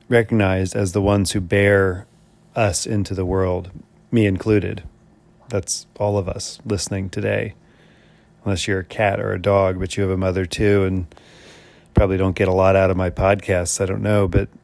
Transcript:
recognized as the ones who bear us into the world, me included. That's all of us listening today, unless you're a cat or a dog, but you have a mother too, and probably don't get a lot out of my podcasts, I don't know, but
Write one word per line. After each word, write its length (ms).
recognized 640
as 180
the 100
ones 300
who 80
bear 680
us 300
into 260
the 140
world, 440
me 140
included. 580
That's 360
all 180
of 100
us 380
listening 460
today, 420
unless 240
you're 120
a 60
cat 360
or 140
a 40
dog, 400
but 200
you 60
have 60
a 60
mother 300
too, 380
and 220
probably 240
don't 180
get 140
a 60
lot 200
out 160
of 60
my 140
podcasts, 720
I 20
don't 160
know, 260
but 220